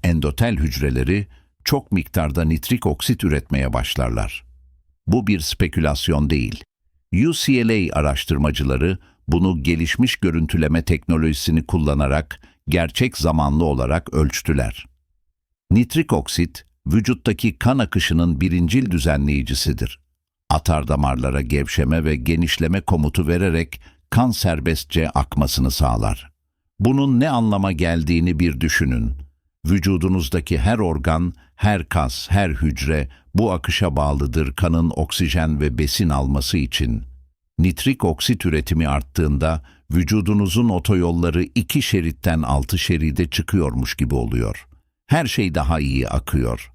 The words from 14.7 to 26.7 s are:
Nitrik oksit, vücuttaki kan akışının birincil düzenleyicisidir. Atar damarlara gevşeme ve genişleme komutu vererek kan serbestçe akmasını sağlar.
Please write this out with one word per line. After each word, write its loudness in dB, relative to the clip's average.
Nitrik 2
oksit, -2
vücuttaki 0
kan 2
akışının 0
birincil 2
düzenleyicisidir. 0
Atar 0
damarlara 0
gevşeme -2
ve 0
genişleme 0
komutu 0
vererek -2
kan 2
serbestçe -2
akmasını 0
sağlar. -2